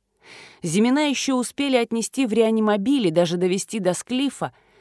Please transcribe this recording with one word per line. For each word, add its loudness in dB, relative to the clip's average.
Зимина 2
ещё -2
успели -2
отнести -2
в -4
реанимобиль 2
и 2
даже 2
довести -2
до 0
Склифа, -4